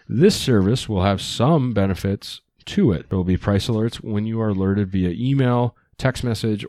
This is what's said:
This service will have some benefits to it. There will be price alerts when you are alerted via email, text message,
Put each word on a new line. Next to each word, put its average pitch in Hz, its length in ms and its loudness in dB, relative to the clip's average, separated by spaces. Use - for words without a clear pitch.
This 151 300 4
service 107 500 2
will 98 160 0
have 98 200 2
some 127 500 0
benefits 98 680 -2
to 170 260 2
it. 76 160 -4
There 98 80 -4
will 90 80 0
be 90 140 2
price 101 300 0
alerts 113 360 -2
when 107 220 -4
you 113 160 -4
are 107 80 0
alerted 98 420 0
via 90 200 0
email, 123 600 0
text - 260 -2
message, 110 460 -2